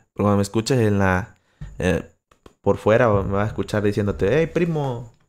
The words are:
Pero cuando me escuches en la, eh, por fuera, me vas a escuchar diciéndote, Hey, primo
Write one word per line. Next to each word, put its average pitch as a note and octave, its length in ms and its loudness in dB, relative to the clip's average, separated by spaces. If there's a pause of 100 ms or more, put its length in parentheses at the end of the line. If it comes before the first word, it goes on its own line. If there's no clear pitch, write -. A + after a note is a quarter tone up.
(120)
Pero - 120 -4
cuando G2+ 120 4
me G2+ 60 2
escuches A2 360 0
en G#2 200 2
la, F#2+ 380 0 (420)
eh, F2+ 300 -2 (520)
por G2+ 160 0
fuera, A2+ 320 4
me G2+ 240 0
vas G2 140 -2
a - 20 -2
escuchar G#2 340 -4
diciéndote, G#2 560 0
Hey, D#3+ 80 2
primo D3 680 -4 (160)